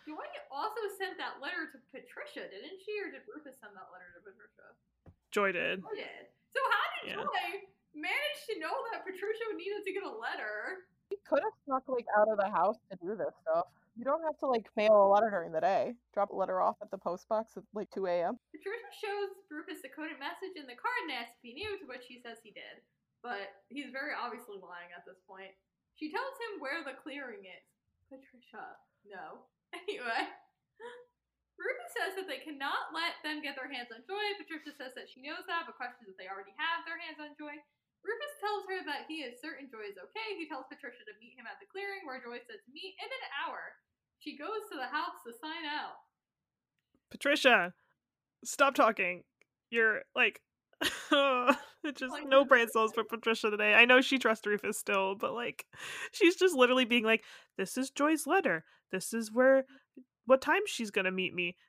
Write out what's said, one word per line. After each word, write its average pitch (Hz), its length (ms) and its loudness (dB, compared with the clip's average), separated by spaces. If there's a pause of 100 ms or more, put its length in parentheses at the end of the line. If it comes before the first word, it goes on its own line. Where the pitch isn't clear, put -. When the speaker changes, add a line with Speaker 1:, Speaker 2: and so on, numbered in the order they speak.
Speaker 1:
Joy 311 160 -12 (260)
also 427 300 -6 (180)
sent 370 200 -6
that 247 240 -8
letter 320 280 -6
to - 80 -20 (140)
Patricia, 254 560 -14
didn't 269 320 -14
she? 415 240 -8
Or 302 80 -8
did 269 160 -16
Rufus 262 320 -16
send 202 160 -20
that 180 160 -20
letter 180 240 -20
to 175 80 -20
Patricia? - 480 -20 (600)
Speaker 2:
Joy 202 200 2
did. 180 320 -2
Speaker 1:
Joy 440 120 -8
did. - 360 -12 (240)
So 554 60 0 (100)
how 427 120 2 (200)
did - 80 -8
Speaker 2:
Yeah. - 160 -6
Speaker 1:
Joy 370 400 -4 (260)
manage 523 540 -4
to 403 120 -4
know 311 120 -4 (220)
that - 100 -8
Patricia 415 500 -4
needed 392 300 -6
to 392 80 -4
get 381 120 -4
a 302 120 -6
letter? 240 720 -6 (240)
Speaker 3:
She 403 60 -6 (100)
could 311 160 4
have 440 100 -2 (120)
snuck, 262 240 0
like, 247 180 -2 (100)
out 214 140 8
of 214 80 0
the 196 100 4
house 190 300 2 (100)
to 190 140 -12
do 202 140 -4
this 160 260 -4
stuff. 165 240 2 (300)
You 233 80 -8
don't 311 180 0
have 302 160 -2
to, 302 80 -2
like, 226 300 0
mail 214 180 8
a 196 160 10
letter 214 180 6
during 170 220 -2
the 160 80 0
day. 185 340 2 (200)
Drop 202 160 0
a - 60 -10
letter 185 260 0
off 190 200 2
at 208 80 -14
the 196 80 -10
post 180 300 -6
box 226 300 -4
at, 190 60 -14 (100)
like, 208 180 -6
two 190 160 -4
A 175 160 2
M. 226 160 -2 (160)
Speaker 1:
Patricia 466 380 -8
shows 403 420 -6 (140)
Rufus 320 340 -12
a 285 60 -14
coded 302 300 -10
message 349 360 -8
in 294 120 -14
the 240 80 -14
card 494 280 -2
and 311 80 -6
asks 233 240 -8
if - 60 -20
he 233 120 -16
knew, 392 260 -8
to - 60 -18
which 254 220 -14
he 240 140 -20
says 226 220 -14
he 208 80 -20
did. 143 280 -18 (440)
But 202 260 -6 (200)
he's 254 220 -10
very 269 220 -6
obviously 214 480 -8
lying 175 340 -16
at 175 100 -18
this 180 120 -20 (100)
point. 190 240 -16 (440)
She 302 180 -8
tells 523 240 -4
him 440 240 -8
where 294 220 -6
the 262 100 -10
clearing 262 520 -12
is. 180 200 -20 (440)
Patricia, 240 680 -18 (260)
no. 190 420 -16 (280)
<laughs> - 0 -
Anyway. 262 580 -4 (1300)
Rufus 539 400 -6
says 381 180 -2
that 381 140 -6
they 262 160 -6
cannot 311 480 -4
let 339 320 -2
them 302 160 -4
get 277 160 -8
their 262 100 -8
hands 247 220 -8
on 226 160 -18
Joy. 403 160 -4 (160)
Patricia 311 400 -12
says 262 160 -12
that 233 160 -14
she 254 160 -20
knows 330 240 -10
that, 339 160 -2
but 226 80 -14
questions 240 320 -12
if 190 100 -20
they 185 140 -14
already 196 260 -12
have 330 300 -4
their 330 160 -8
hands 320 160 -12
on 294 160 -14
Joy. 294 240 -14 (480)
Rufus 480 340 -6
tells 415 300 -4
her 370 160 -6
that 285 240 -8
he 311 160 -8
is 240 160 -14
certain 302 260 -12
Joy 220 220 -12
is - 80 -14
okay. 427 400 -10
He 330 80 -8
tells 294 240 -12
Patricia 254 340 -16
to 208 140 -18
meet 233 160 -20
him 233 160 -16
at 196 80 -14
the 196 80 -20
clearing, 392 400 -10
where 254 160 -10
Joy 240 240 -12
said 214 160 -18
to - 100 -20
meet 349 300 -14
in 427 80 -10
an 523 160 -8 (160)
hour. 202 320 -8 (480)
She - 160 -12
goes 415 320 -8
to 339 80 -10
the 254 100 -6
house 311 380 -4
to 233 160 -14
sign 320 240 -8
out. 302 320 -6 (1120)
Speaker 2:
Patricia, 240 640 4 (720)
stop 277 300 4
talking. 196 480 4 (500)
You're, 220 300 4 (120)
like, 240 260 4 (200)
<laughs> - 200 -12
it 269 1160 2
just, 262 160 -6
Speaker 1:
Like, 294 160 -8
Speaker 2:
no 269 160 10
brain 247 240 8
cells 220 240 4
for 226 100 0
Patricia 226 460 0
today. 208 240 4
I 226 120 12
know 254 160 10
she 262 180 2
trusts 220 260 2
Rufus 208 320 0
still, 196 380 0
but, 214 180 -2
like, 233 320 -6 (460)
she's 370 240 8
just 359 200 6
literally 254 300 8
being 233 180 4
like, 226 200 4 (340)
"This 190 200 -4
is 262 120 -2
Joy's 294 380 2
letter. 302 360 2 (280)
This 185 220 -4
is 226 180 -4
where, 262 340 8 (600)
what 262 160 8
time 330 260 4
she's 220 240 -4
gonna 185 200 2
meet 185 220 -2
me. 175 240 -4 (120)